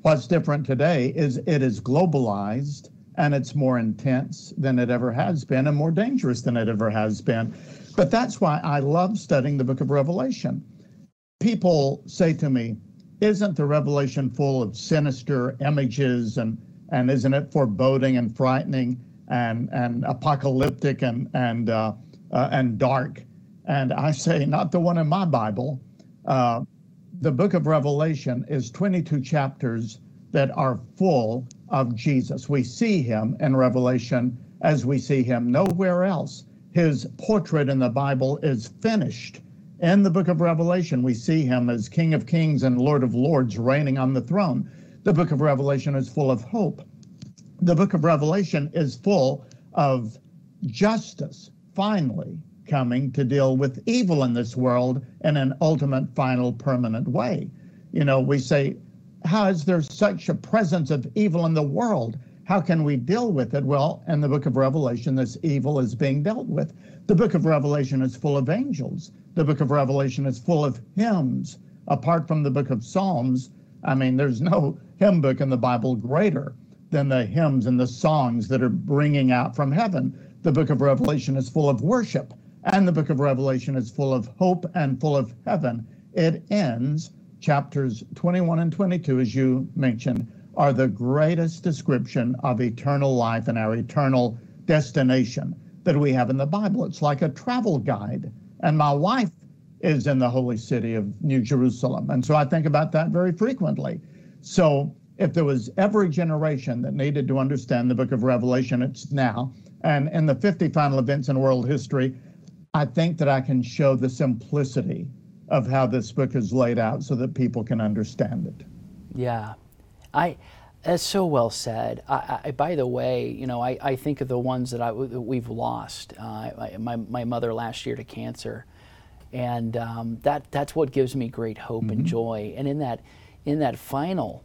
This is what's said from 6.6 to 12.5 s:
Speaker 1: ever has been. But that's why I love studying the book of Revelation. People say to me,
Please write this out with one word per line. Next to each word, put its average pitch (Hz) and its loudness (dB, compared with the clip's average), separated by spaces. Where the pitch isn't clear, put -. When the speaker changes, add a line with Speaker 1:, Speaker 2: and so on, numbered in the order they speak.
Speaker 1:
ever 110 0
has 107 -2
been. 113 -2
But 180 4
that's 233 0
why 151 2
I 147 0
love 175 0
studying 143 0
the 131 0
book 131 -2
of 131 -2
Revelation. 143 -2
People 165 2
say 165 0
to 151 0
me, 117 -2